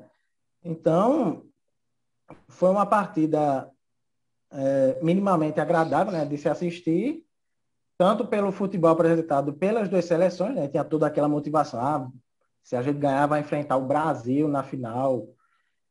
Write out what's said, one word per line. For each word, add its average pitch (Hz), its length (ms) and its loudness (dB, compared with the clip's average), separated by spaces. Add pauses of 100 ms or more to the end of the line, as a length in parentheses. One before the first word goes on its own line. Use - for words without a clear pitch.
(640)
Então, 175 800 0 (1040)
foi 185 220 2
uma 196 140 2
partida, 156 840 0 (800)
é, 135 500 2
minimamente 165 600 2
agradável, 160 520 0
né, 160 120 -2
de 143 120 -4
se 165 120 -4
assistir, 175 760 -2 (720)
tanto 180 300 2
pelo 202 240 -2
futebol 185 400 0
apresentado 160 640 2
pelas 202 340 -2
duas 180 160 0
seleções, 180 500 0
né? 147 140 -4
Tinha 143 160 -2
toda 156 220 0
aquela 147 220 0
motivação, 147 520 -2
"Ah, 135 300 -2 (520)
se - 120 -8
a 123 80 -2
gente 143 160 -2
ganhar, 143 280 2
vai 147 140 0
enfrentar 147 360 -2
o 135 100 -2
Brasil 143 640 0
na 143 140 0
final." 127 680 -4 (640)